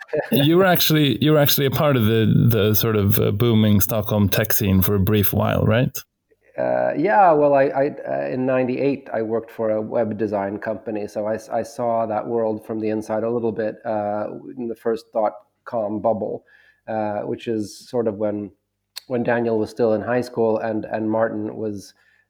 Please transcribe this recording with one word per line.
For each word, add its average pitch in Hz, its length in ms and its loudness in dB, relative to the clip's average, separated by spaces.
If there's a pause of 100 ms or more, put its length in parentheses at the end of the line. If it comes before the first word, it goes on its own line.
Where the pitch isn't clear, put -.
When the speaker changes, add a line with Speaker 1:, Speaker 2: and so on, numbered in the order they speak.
(120)
Speaker 1:
<laughs> 151 200 -2
Speaker 2:
you 151 240 4
were 190 80 6
actually, 156 580 2
you 151 100 4
were 151 60 6
actually 143 280 2
a 127 40 2
part 143 260 2
of 110 100 4
the, 110 420 4
the 107 260 4
sort 110 220 2
of, 101 240 2
uh, 110 100 2
booming 107 500 4
Stockholm 104 480 0
tech - 240 0
scene 98 280 2
for 104 140 0
a 101 40 0
brief 101 340 2
while, 104 320 0
right? 117 320 0 (600)
Speaker 1:
Uh, 62 380 0
yeah, 190 360 4
well, 147 220 4
I, 135 100 6
I, 143 320 0 (120)
uh, 139 200 -4
in 131 180 -2
ninety-eight, 131 640 -2
I 113 100 -2
worked 110 280 -4
for 110 200 -4
a 107 100 0
web 110 360 -2
design 101 420 -2
company, 104 480 -6
so 104 200 -6
I, 110 80 -2
s-, - 160 -10
I 117 120 -2
saw 117 440 -2
that 107 200 -4
world 110 400 -2
from 110 140 -6
the 107 80 -2
inside 110 340 -2
a 113 80 -2
little 117 220 -2
bit, 107 320 -4
uh, 104 440 -4 (280)
in 123 120 -8
the 110 80 -8
first - 360 -4
dot-com 107 880 -4
bubble, 110 460 -2 (420)
uh, 107 320 -4
which 120 260 -8
is 110 300 -4
sort 117 320 -2
of 101 80 -4
when, 104 360 -4 (540)
when 123 160 -2
Daniel 117 360 0
was 107 100 -2
still 117 240 0
in 107 80 0
high 120 220 -2
school 113 360 0
and, 110 280 -4
and 110 240 -4
Martin 110 460 -2
was, 107 360 -8 (380)